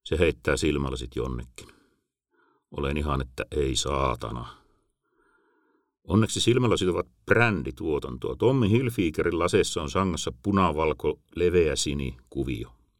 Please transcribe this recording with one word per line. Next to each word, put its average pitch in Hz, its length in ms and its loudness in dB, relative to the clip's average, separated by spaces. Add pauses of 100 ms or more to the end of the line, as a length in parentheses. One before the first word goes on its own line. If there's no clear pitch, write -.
Se 78 140 -4
heittää 78 380 2
silmälasit 69 600 -2
jonnekin. 60 520 -8 (1080)
Olen 71 200 -2
ihan, 71 240 -2
että - 300 -6
ei 69 260 0
saatana. 60 720 -2 (1600)
Onneksi 101 360 2
silmälasit 113 480 2
ovat 90 180 -2 (200)
brändituotantoa. 71 1120 0
Tommy 120 340 2
Hilfigerin 110 680 0
laseissa 85 440 0
on 73 80 -6
sangassa 87 420 -2 (100)
punavalko 80 800 0 (160)
leveä 85 400 4
sini 69 400 -4 (140)
kuvio. 62 380 -6 (320)